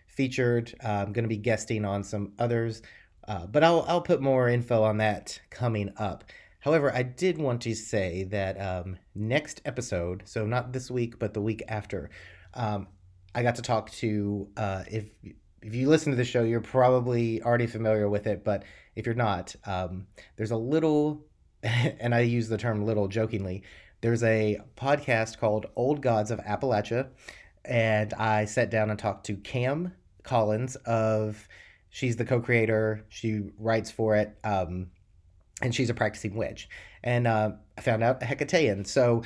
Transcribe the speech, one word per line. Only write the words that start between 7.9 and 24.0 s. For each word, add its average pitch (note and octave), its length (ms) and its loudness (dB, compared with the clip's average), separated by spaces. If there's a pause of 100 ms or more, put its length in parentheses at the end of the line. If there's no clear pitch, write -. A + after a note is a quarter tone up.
that, F#2+ 360 -4
um, F#2 380 -6 (160)
next A2+ 500 -2
episode, F#2+ 600 -6
so A2 220 -4
not B2 260 -2
this B2+ 180 -8
week, A#2+ 280 -4
but G#2+ 160 -4
the A2 60 -2
week A2 280 -2
after, G#2 420 -6 (440)
um, G#2+ 340 -4 (460)
I A#2+ 80 0
got A#2+ 140 2
to A#2+ 60 -12
talk A#2 300 0
to, G#2 640 -2
uh, F#2+ 340 -4
if, G#2 140 -6 (580)
if G#2+ 120 -10
you C3 140 0
listen D#3 220 6
to B2+ 60 2
the B2 80 2
show, A#2 200 2
you're A2+ 160 2
probably B2 840 2
already A#2+ 240 2
familiar A2 420 2
with G2+ 180 0
it, G2+ 180 -2
but G2+ 200 0 (320)
if A2 80 -4
you're A#2 100 0
not, G#2 400 0 (120)
um, F#2 400 -4 (300)
there's G#2+ 140 -4
a A2+ 60 -2
little, D3+ 680 0 (180)
<laughs> - 180 -20
and A#2+ 520 0
I A#2 60 6
use A#2 280 2
the A2 100 0
term G#2+ 280 -2
little G#2 220 2
jokingly, G2+ 540 -2 (380)